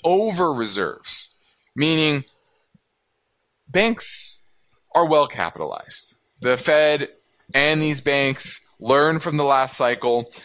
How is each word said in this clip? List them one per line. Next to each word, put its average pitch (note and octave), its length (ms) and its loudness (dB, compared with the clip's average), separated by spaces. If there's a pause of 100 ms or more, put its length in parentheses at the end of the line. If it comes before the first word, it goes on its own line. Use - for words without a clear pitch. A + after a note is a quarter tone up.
over F3+ 480 0
reserves, G2+ 840 -4 (400)
meaning D3+ 480 0 (1400)
banks - 680 0 (580)
are E3 120 4
well D3+ 200 4
capitalized. - 920 -8 (240)
The B2 160 0
Fed D3+ 540 2 (420)
and D3+ 280 2
these D3+ 200 -2
banks C#3 640 -2 (140)
learn D3 400 2
from D#3 160 -6
the D3 80 0
last C3 320 2
cycle, A#2+ 560 -2 (120)